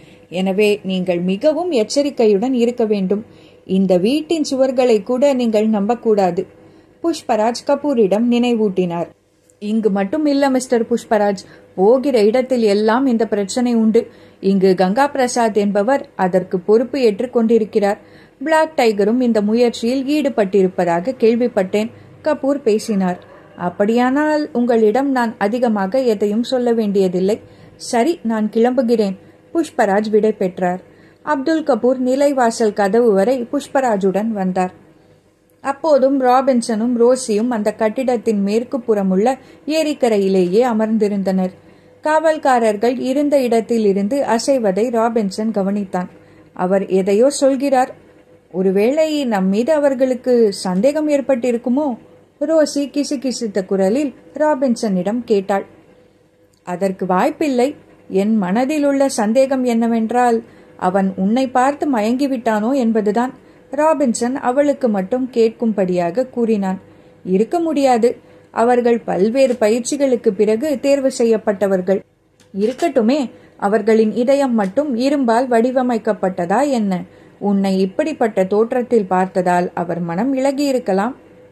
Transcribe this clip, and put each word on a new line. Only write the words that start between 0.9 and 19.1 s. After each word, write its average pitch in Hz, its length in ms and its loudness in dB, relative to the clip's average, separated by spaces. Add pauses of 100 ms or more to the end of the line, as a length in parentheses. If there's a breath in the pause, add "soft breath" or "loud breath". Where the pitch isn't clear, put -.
மிகவும் 294 500 -2
எச்சரிக்கையுடன் 240 840 0
இருக்க 240 300 0
வேண்டும். 202 400 -2 (400 loud breath)
இந்த 190 340 2
வீட்டின் 302 520 0
சுவர்களை 254 520 2
கூட 254 300 0
நீங்கள் 220 360 0
நம்பக்கூடாது," 202 800 0 (560 loud breath)
புஷ்பராஜ் 240 640 -2
கபூரிடம் 240 640 0
நினைவூட்டினார். 208 760 -2 (520)
"இங்கு 214 320 -2
மட்டும் 202 360 -2
இல்ல, 277 240 2
மிஸ்டர் 247 360 0
புஷ்பராஜ். 208 580 -2 (300 loud breath)
போகிற 247 460 2
இடத்தில் 247 420 2
எல்லாம் 214 440 2
இந்த 226 200 2
பிரச்சனை 214 480 -2
உண்டு. 220 320 2 (340 loud breath)
இங்கு 190 340 2
கங்கா 196 340 2
பிரசாத் 247 480 -2
என்பவர் 208 600 0
அதற்கு 185 440 -2
பொறுப்பு 240 400 0
ஏற்றுக் 240 320 0
கொண்டிருக்கிறார். 220 680 0 (440 loud breath)
Black 311 320 2
டைகரும் 220 440 2